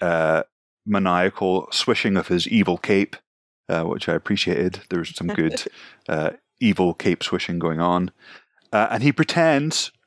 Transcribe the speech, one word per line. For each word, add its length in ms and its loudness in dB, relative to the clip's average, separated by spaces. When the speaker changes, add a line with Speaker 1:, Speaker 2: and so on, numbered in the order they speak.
Speaker 1:
uh, 420 2
maniacal 840 0
swishing 460 0
of 100 -2
his 200 0
evil 300 2
cape, 380 0
uh, 140 0
which 240 -4
I 60 0
appreciated. 760 -2
There 100 -2
was 160 -6
some 120 -6
good, 360 -2
Speaker 2:
<laughs> 220 -20
Speaker 1:
uh, 220 -2
evil 340 2
cape 300 -2
swishing 360 -4
going 200 -2
on. 320 0
Uh, 200 2
and 120 -4
he 80 4
pretends, 800 0